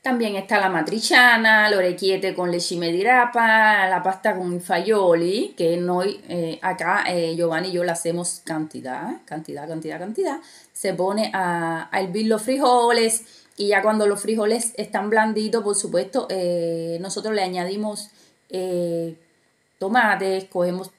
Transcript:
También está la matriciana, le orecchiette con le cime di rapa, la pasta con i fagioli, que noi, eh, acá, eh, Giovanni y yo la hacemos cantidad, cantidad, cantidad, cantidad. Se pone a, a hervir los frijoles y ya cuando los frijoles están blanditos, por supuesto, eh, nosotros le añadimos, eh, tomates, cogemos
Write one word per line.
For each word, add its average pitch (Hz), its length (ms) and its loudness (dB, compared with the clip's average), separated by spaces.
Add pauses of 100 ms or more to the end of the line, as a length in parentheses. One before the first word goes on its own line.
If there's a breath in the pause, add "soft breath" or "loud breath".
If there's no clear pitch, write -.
También 233 340 -2
está 196 240 0
la 196 100 2
matriciana, 220 1000 4
le 208 80 2
orecchiette 185 580 0
con 180 160 -2
le 175 80 0
cime 170 320 -2
di 180 140 0
rapa, 220 840 4
la 180 140 2
pasta 190 320 0
con 180 180 -4
i 175 60 -2
fagioli, 185 960 2
que 170 220 2
noi, 180 500 -2
eh, 165 340 -4
acá, 175 460 -2
eh, 170 300 -2
Giovanni 170 320 0
y 185 40 -6
yo 175 120 -2
la 175 80 -2
hacemos 170 520 -6
cantidad, 156 800 -8
cantidad, 151 440 -12
cantidad, 160 320 -8
cantidad. 277 400 -4 (320 loud breath)
Se 190 220 -4
pone 190 380 -2
a, 170 600 -2
a 190 80 0
hervir 190 260 -2
los 220 160 2
frijoles 240 800 2 (340 loud breath)
y 202 120 -2
ya 202 120 4
cuando 214 280 2
los 202 120 0
frijoles 220 560 0
están 208 320 -4
blanditos, 220 540 0
por 202 140 0
supuesto, 190 540 -2
eh, 170 680 -2
nosotros 202 320 -6
le 202 100 0
añadimos, 196 680 -6 (380 soft breath)
eh, 175 680 -4 (640)
tomates, 190 680 0
cogemos 180 520 -2